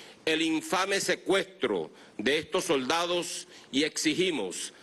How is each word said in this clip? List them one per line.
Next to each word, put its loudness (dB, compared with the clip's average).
el 2
infame 0
secuestro 0
de 2
estos -2
soldados 0
y 2
exigimos 0